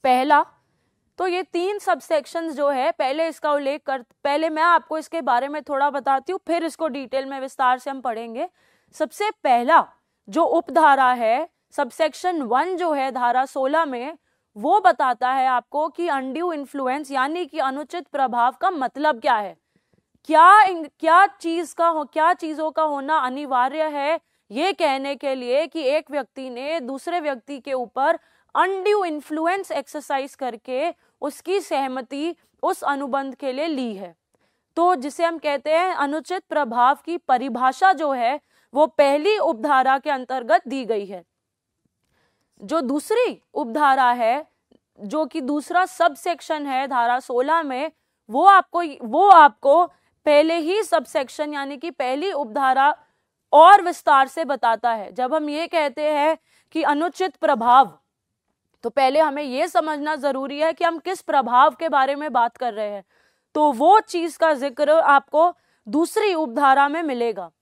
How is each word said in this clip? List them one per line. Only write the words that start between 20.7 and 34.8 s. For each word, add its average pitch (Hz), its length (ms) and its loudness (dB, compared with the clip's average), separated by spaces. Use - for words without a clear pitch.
क्या 339 280 4
चीज 339 460 -8
का 339 140 0
हो, 311 180 -2
क्या 320 280 0
चीजों 311 380 -6
का 320 120 -2
होना 294 340 -2
अनिवार्य 262 720 -2
है 294 320 -4
ये 320 220 -2
कहने 277 420 -2
के 269 200 -6
लिए 262 320 -2
कि 311 160 -8
एक 285 280 -2
व्यक्ति 262 380 -8
ने 277 300 -8
दूसरे 269 400 -8
व्यक्ति 277 400 -8
के 269 140 -10
ऊपर 262 460 -2
अनड्यू 381 500 0
इन्फ्लुएंस 320 680 -6
एक्सरसाइज 285 640 -8
करके 254 580 -6
उसकी 330 380 -4
सहमति 277 760 -6
उस 359 200 -2
अनुबंध 269 520 -4
के 269 160 -8
लिए 285 160 -4
ली 262 280 -4
है। 180 200 -16
तो 349 180 4